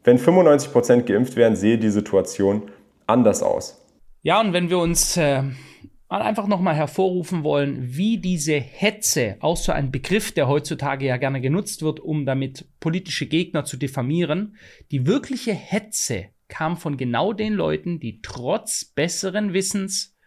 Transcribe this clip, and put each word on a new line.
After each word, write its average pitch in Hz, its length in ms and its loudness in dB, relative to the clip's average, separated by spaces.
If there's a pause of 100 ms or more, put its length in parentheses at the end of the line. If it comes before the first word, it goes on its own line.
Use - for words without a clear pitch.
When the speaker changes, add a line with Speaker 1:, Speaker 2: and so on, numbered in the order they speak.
Speaker 1:
Wenn 123 140 8
fünfundneunzig 160 540 6
Prozent 120 340 4
geimpft 117 300 2
wären, 113 200 6
sehe 110 220 4
die 110 120 2
Situation 101 760 0 (420)
anders 113 360 4
aus. - 400 -4 (400)
Speaker 2:
Ja, 175 180 2
und 208 120 0
wenn 175 160 0
wir 180 100 0
uns, 170 380 0
äh, 143 260 2 (680)
mal 202 120 -2
einfach 202 240 -2
noch 202 140 0
mal 175 140 2
hervorrufen 175 680 -2
wollen, 143 380 0
wie 175 380 -2
diese 165 360 -2
Hetze, 131 840 -2
auch 165 160 0
so - 160 -2
ein 139 180 -2
Begriff, 175 420 -2
der 139 160 0
heutzutage 139 580 -2
ja 127 100 0
gerne 135 240 -2
genutzt 156 400 -2
wird, 156 180 -2
um 151 280 -4
damit 135 400 -4 (140)
politische 165 440 -4
Gegner - 400 -2
zu 131 140 -10
diffamieren, 151 760 -2 (340)
die 131 160 -2
wirkliche 233 460 -2
Hetze 135 720 -6 (220)
kam 160 280 -6
von 147 200 -6
genau 127 360 0
den 214 220 -2
Leuten, 160 460 -2
die 110 220 -10
trotz - 640 -6
besseren 185 680 -4
Wissens 190 640 -4 (100)